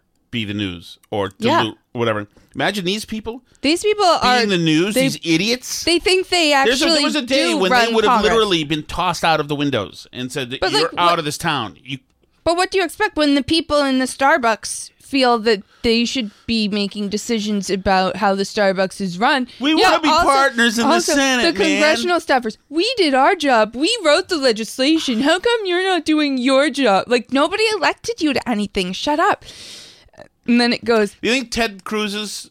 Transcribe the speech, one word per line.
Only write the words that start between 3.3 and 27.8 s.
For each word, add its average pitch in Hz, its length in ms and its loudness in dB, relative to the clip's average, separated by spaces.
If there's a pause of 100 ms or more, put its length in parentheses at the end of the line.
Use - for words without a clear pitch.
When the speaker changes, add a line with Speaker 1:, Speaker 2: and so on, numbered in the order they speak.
Speaker 2:
These 302 200 0
people 415 240 0 (160)
Speaker 1:
being 247 120 2
Speaker 2:
are 240 120 2
Speaker 1:
the 196 120 0
news, 165 360 2
Speaker 2:
they, 254 80 2
Speaker 1:
these 269 220 0
idiots. 190 600 -2
Speaker 2:
they 330 160 2
think 370 300 0
they 339 220 2
Speaker 1:
There's 269 300 2
a, 320 40 0
Speaker 2:
actually 330 100 2
Speaker 1:
there 285 80 2
was 262 120 -2
a 302 80 -2
day 285 280 0
Speaker 2:
do 214 60 0
Speaker 1:
when 185 140 0
Speaker 2:
run 240 160 4
Speaker 1:
they 233 60 -2
would 220 100 2
have 254 120 4
Speaker 2:
Congress. 214 180 2
Speaker 1:
literally 202 300 2
been 151 200 -6
tossed 175 400 -4
out 160 160 2
of 147 80 -4
the 147 80 -4
windows 131 580 -4
and 127 180 -10
said 131 200 -8
that 135 80 -10
Speaker 2:
But, 370 120 -2
Speaker 1:
you're 427 120 0
Speaker 2:
like, 165 140 -4
Speaker 1:
out 175 140 2
Speaker 2:
what 170 80 0
Speaker 1:
of 156 60 -4
this 147 120 -6
town. 123 460 -4
You 135 140 -10 (460)
Speaker 2:
But 339 120 2
what 370 160 0
do 370 60 0
you 381 60 2
expect 403 340 -4
when 294 180 2
the 285 80 0
people 302 380 0
in 269 180 0
the 262 60 -2
Starbucks 254 880 -2 (100)
feel 247 380 0
that 214 240 0 (200)
they 233 200 2
should 226 260 -4 (160)
be 220 220 -2
making 202 400 -4
decisions 208 640 -4
about 190 480 0
how 196 180 2
the 196 80 -2
Starbucks 190 560 0
is 185 180 -6
run? 254 300 0 (140)
Speaker 1:
We 302 180 2
Speaker 2:
Yeah, 381 120 4
Speaker 1:
wanna 330 120 2
be 302 60 2
Speaker 2:
also, 320 180 4
Speaker 1:
partners 240 500 2
in 233 100 0
the 294 60 4
Speaker 2:
also, 339 200 2
Speaker 1:
Senate, 269 400 2
Speaker 2:
the - 60 -8
Speaker 1:
man. - 100 2 (100)
Speaker 2:
congressional 339 400 2
staffers, 247 380 -2 (100)
"We 349 300 -2
did 320 160 2
our 277 220 4
job. 233 420 2
We 392 260 -2
wrote 330 240 2
the 349 100 -2
legislation. 254 840 0
How 320 180 2
come 466 260 0
you're 359 200 0
not 359 180 0
doing 302 340 0
your 269 320 2
job?" 233 380 2
Like, 226 240 -2
nobody 330 320 0 (120)
elected 381 460 -4